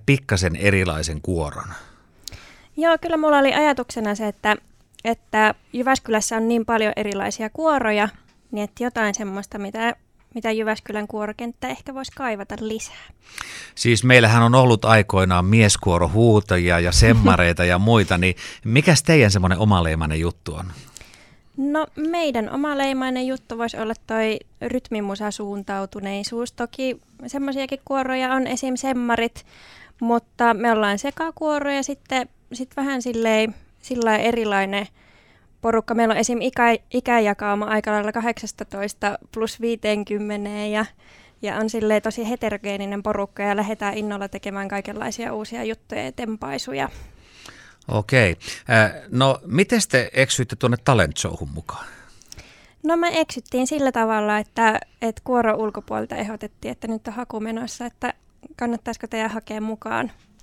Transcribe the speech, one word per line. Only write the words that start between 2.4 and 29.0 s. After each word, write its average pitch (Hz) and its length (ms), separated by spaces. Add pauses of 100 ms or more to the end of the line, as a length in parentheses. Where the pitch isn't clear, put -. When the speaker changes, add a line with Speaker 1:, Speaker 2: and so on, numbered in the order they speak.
Speaker 2:
Joo, 320 240
kyllä 330 160
mulla 302 220
oli 269 160
ajatuksena 247 600
se, 214 140
että, 214 280 (480)
että 214 500 (180)
Jyväskylässä 233 640
on 226 120
niin 233 180
paljon 220 300
erilaisia 208 540
kuoroja, 233 580 (420)
niin 208 140
että 233 200
jotain 220 300
semmoista, 202 440
mitä, 220 380 (380)
mitä 226 160
Jyväskylän 214 580
kuorokenttä 226 600
ehkä 262 260
voisi 269 220
kaivata 208 440
lisää. 220 440 (680)
Speaker 1:
Siis 117 300
meillähän 120 380
on 117 120
ollut 127 300
aikoinaan 95 600
mieskuorohuutajia 95 1400
ja 87 120
semmareita 92 720
ja 87 140
muita, 101 400
niin 90 160 (300)
mikäs 139 380
teidän 139 280
semmoinen 92 280
omaleimainen 80 600
juttu 82 340
on? 87 120 (880)
Speaker 2:
No, 294 300 (100)
meidän 311 540
omaleimainen 269 760
juttu 262 320
voisi 233 180
olla 220 180 (120)
toi 220 320 (240)
rytmimusasuuntautuneisuus. 202 1900
Toki 247 480 (260)
semmoisiakin 269 580
kuoroja 262 480
on, 262 140
esim. 254 300
semmarit, 240 720 (540)